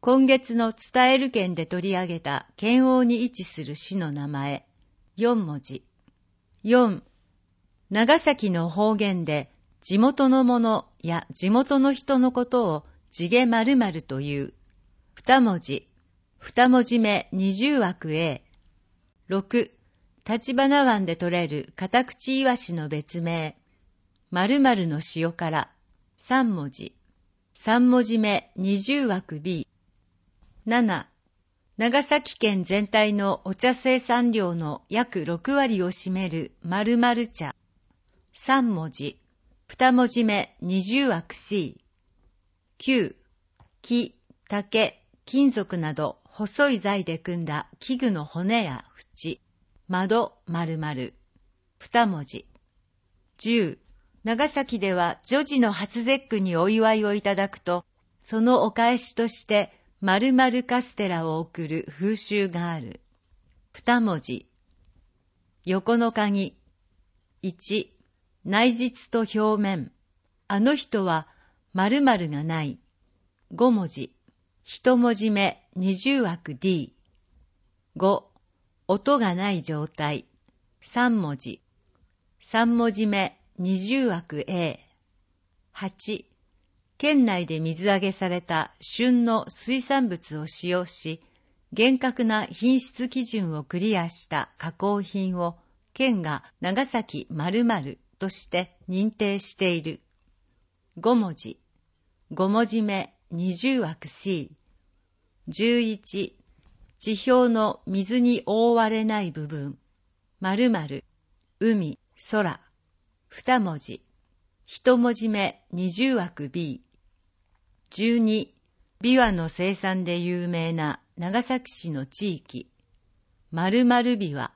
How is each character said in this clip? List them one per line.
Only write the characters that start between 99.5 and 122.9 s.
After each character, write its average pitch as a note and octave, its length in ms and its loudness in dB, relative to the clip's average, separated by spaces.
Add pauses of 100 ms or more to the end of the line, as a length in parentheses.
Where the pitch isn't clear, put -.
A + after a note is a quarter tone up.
て F#3 180 0
い E3 100 -2
る。 D#3+ 180 -10 (1000)
五 A3+ 160 2
文 G3 200 0
字。 - 240 -14 (760)
五 F#3+ 160 0
文 A3 180 2
字 A3 160 -2
目 G3+ 320 -4 (160)
二 F3 240 -4
十 B3+ 260 0
枠 D#3 280 -6
C。 F3+ 420 -6 (960)
十 A#3 340 0
一、 G3+ 560 -6 (640)
地 G#3+ 320 -2
表 B3 180 6
の A3 380 0
水 G3 320 -2
に A#3+ 260 2
覆 A3+ 300 2
わ A3+ 140 4
れ A3 160 0
な G#3+ 180 0
い F3 80 -4
部 D3+ 160 -10
分。 C#3+ 320 -10 (640)
〇 G3+ 280 0
〇、 D3+ 360 -4 (540)
海、 G3+ 400 0 (320)
空。 G3+ 300 -2 (680)
二 B3+ 320 0
文 E3+ 180 -4
字。 - 240 -14 (640)
一 - 320 2
文 A#3+ 160 2
字 A3 140 -4
目 G#3 420 -2
二 F3+ 200 -4
十 B3+ 240 0
枠 F3 340 -4
B。 D#3 340 -8 (1080)
十 A#3 280 0
二、 A3 360 0 (460)
琵 B3 180 4
琶 A#3 120 6
の E3+ 180 -2
生 F#3 260 -2
産 F#3 300 -4
で F3 140 -2
有 F3 300 -4
名 E3 260 -2
な D3+ 260 -4 (160)
長 F#3+ 260 -4
崎 B3+ 300 -6
市 - 180 -8
の C#3 140 -6
地 F3+ 320 -6
域。 - 340 -16 (840)